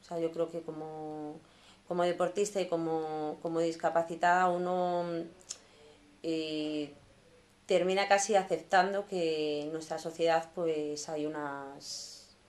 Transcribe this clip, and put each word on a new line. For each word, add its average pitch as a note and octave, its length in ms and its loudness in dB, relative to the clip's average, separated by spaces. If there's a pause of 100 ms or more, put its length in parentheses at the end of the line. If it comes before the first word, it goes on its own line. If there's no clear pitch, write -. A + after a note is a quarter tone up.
O - 40 -20
sea, E3+ 140 -6
yo E3 140 0
creo E3 180 0
que E3+ 120 -8
como, D#3 720 -8 (500)
como F3 160 0
deportista F3+ 580 0
y F3+ 60 0
como, D#3+ 720 -2
como E3 200 -2
discapacitada E3+ 880 2
uno, F3+ 580 2 (1160)
eh, D3+ 680 -2 (720)
termina F#3+ 420 4
casi G3+ 260 4
aceptando F#3+ 720 2
que D#3 560 0
en D3+ 100 -6
nuestra D#3+ 280 -6
sociedad, E3 560 2
pues, D3+ 520 -2
hay D3+ 160 -2
unas C#3+ 1120 -8 (120)